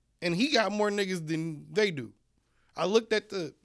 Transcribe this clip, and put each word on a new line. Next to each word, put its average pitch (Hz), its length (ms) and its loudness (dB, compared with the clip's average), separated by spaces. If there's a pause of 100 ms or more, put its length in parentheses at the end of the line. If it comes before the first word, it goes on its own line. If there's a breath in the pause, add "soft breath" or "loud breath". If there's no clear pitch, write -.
(200)
And 175 160 -2
he 269 160 2
got 220 180 4
more 208 200 0
niggas 190 360 -2
than 160 460 -4
they 208 180 2
do. 131 220 -8 (640)
I 160 80 -2
looked 220 300 2
at 208 160 -2
the, 175 240 -6 (100)